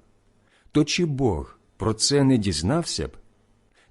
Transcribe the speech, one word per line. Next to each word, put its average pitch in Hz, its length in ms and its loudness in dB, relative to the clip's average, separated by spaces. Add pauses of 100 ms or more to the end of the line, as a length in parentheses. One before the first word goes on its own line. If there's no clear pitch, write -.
(760)
то 147 80 4
чи 175 220 -2
Бог 127 540 -2 (180)
про 110 160 -2
це 143 300 2
не 135 140 4
дізнався 95 680 -2
б? - 100 -16 (720)